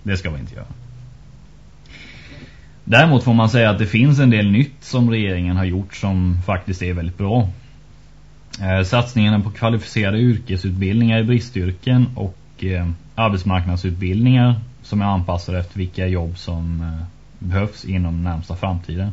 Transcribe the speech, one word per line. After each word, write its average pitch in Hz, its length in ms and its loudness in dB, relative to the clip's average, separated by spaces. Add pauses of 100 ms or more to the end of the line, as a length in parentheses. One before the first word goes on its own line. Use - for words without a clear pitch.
det 98 140 -2
ska 87 120 -6
vi 76 100 -8
inte 55 160 -12
göra. - 100 -14 (2250)
Däremot 135 400 6
får 127 100 4
man 113 160 6
säga 113 200 4
att 101 100 0
det 110 60 0
finns 131 340 4
en 135 100 6
del 104 220 4
nytt 139 320 0
som 120 280 0
regeringen 92 460 0
har 92 80 0
gjort 95 300 -4
som 92 500 0
faktiskt 95 360 -4
är 90 120 -4
väldigt 87 240 -6
bra. 101 320 0 (1120)
Eh, 95 220 2
satsningarna 107 560 2
på 101 120 -4
kvalificerade 107 680 -2
yrkesutbildningar 104 1000 0
i 113 40 0
bristyrken 113 920 0
och, - 480 -10
eh, 90 260 -2 (260)
arbetsmarknadsutbildningar 95 1400 2 (280)
som 104 180 -2
är 101 40 0
anpassade 90 540 -2
efter 87 180 -8
vilka 92 300 -4
jobb 87 300 -4
som, 85 440 -6
eh, 82 240 -8 (340)
behövs 98 460 -4
inom 85 380 -2
närmsta 85 320 -6
framtiden. 90 580 -4